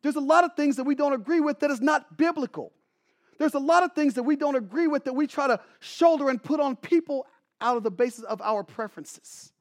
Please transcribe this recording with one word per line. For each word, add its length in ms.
There's 140
a 60
lot 220
of 120
things 200
that 80
we 120
don't 180
agree 260
with 200
that 120
is 100
not 360
biblical. 540
There's 160
a 60
lot 240
of 100
things 220
that 80
we 120
don't 200
agree 320
with 180
that 80
we 140
try 200
to 120
shoulder 500
and 120
put 180
on 160
people 520
out 160
of 60
the 80
basis 320
of 180
our 220
preferences. 960